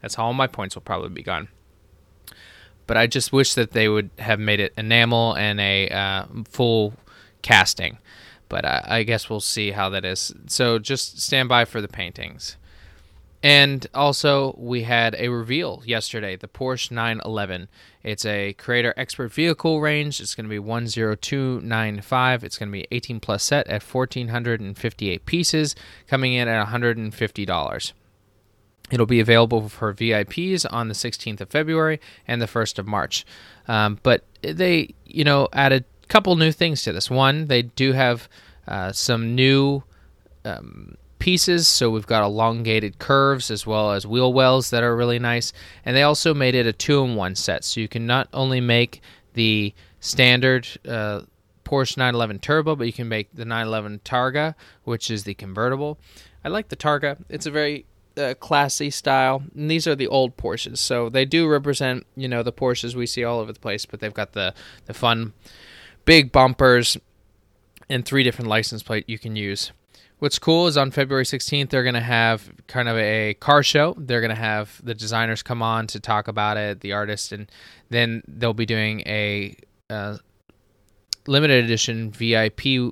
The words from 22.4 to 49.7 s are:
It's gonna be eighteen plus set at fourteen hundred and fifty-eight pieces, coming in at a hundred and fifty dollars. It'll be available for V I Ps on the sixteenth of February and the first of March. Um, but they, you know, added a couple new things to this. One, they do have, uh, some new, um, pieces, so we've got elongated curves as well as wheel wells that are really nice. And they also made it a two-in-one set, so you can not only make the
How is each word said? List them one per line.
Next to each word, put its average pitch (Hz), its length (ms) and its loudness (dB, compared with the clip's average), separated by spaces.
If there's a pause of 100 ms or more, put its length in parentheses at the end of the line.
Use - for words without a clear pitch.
It's - 120 -12
gonna 101 140 -8
be 98 180 -10
eighteen 120 300 -8
plus 104 240 -2
set 143 240 0
at 104 160 -4
fourteen 127 460 -4
hundred 117 320 -2
and 98 160 -10
fifty-eight 98 480 -4
pieces, 156 500 0 (320)
coming 131 240 0
in 123 160 0
at 113 140 2
a 104 60 -2
hundred 120 280 0
and 110 180 -8
fifty 104 320 -4
dollars. 80 460 -4 (1000)
It'll 120 140 4
be 120 140 4
available 117 480 6
for 107 240 -6
V 113 240 0
I 104 80 0
Ps 180 400 -4
on 117 240 -4
the 107 80 -6
sixteenth 113 460 -8
of 98 80 -14
February 156 500 0 (260)
and 120 160 -2
the 113 60 -2
first - 320 -2
of 98 80 -6
March. 98 380 -4 (420)
Um, 107 360 0
but 127 200 4 (180)
they, 170 540 0 (100)
you - 200 -2
know, 143 260 4
added 135 320 2 (180)
a - 60 -20
couple 196 300 4
new 160 160 4
things 160 300 0
to 98 100 -4
this. - 160 -4
One, 135 380 2
they 123 160 2
do 135 280 0
have, 127 380 0 (400)
uh, 98 240 -6
some 117 420 -2
new, 139 480 4 (640)
um, 52 500 -12 (280)
pieces, 175 460 4
so 120 200 2
we've 110 160 -2
got 113 160 2
elongated 110 800 0
curves 139 500 2
as 107 160 -6
well 107 280 0
as 101 120 -4
wheel 123 280 2
wells 131 380 4
that 117 120 2
are 120 100 2
really 120 260 0
nice. 120 340 -2 (320)
And 123 100 0
they 139 80 6
also 147 300 4
made 131 200 2
it 123 120 4
a 113 80 0
two-in-one 120 640 0
set, - 280 -4
so - 160 -6
you 110 80 -4
can 117 180 -6
not 123 280 0
only 131 260 0
make 120 420 2 (320)
the 110 400 0 (280)